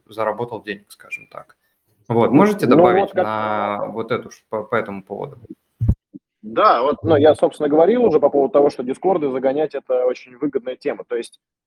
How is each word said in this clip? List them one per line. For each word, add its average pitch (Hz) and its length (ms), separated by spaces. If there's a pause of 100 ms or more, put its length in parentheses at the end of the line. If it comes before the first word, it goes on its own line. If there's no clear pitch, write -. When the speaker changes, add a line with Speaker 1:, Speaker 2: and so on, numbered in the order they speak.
Speaker 1:
заработал 110 560
денег, 101 240
скажем - 400
так. - 300 (500)
Вот, 113 240
Speaker 2:
Ну, - 60
Speaker 1:
можете 202 280
Speaker 2:
ну, 120 100
Speaker 1:
добавить 175 260
Speaker 2:
вот 190 100
как 185 120
Speaker 1:
на 107 680
вот 110 220
эту 107 200
ш-, - 180
по, 107 140
по 117 120
этому 101 280
поводу? 98 340 (1040)
Speaker 2:
Да, 139 400
вот, 139 220
ну, 160 140
я, 147 180
собственно, 151 340
говорил 180 340
уже 156 160
по 139 100
поводу 139 220
того, 143 200
что - 100
дискорды 147 480
загонять — 135 460
это 127 300
очень 127 320
выгодная 127 380
тема. 110 320
То 123 80
есть - 240 (280)